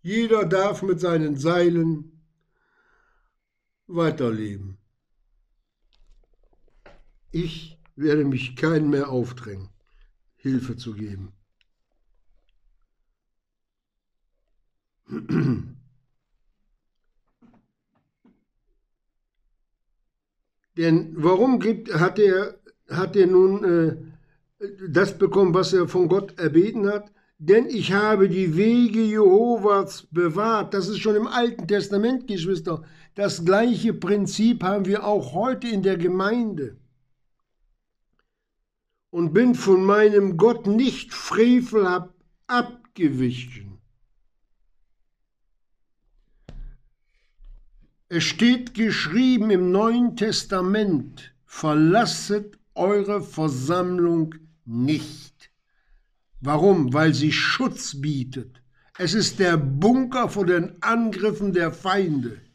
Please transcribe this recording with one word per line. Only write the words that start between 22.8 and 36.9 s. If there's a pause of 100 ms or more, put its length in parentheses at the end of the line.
hat
er
nun,
äh, (920)
das
bekommen,
was
er
von
Gott
erbeten
hat? (260)
„Denn
ich
habe
die
Wege
Jehovas
bewahrt.“
Das
ist
schon
im
Alten
Testament,
Geschwister. (320)
Das
gleiche
Prinzip
haben
wir
auch
heute
in
der
Gemeinde. (2250)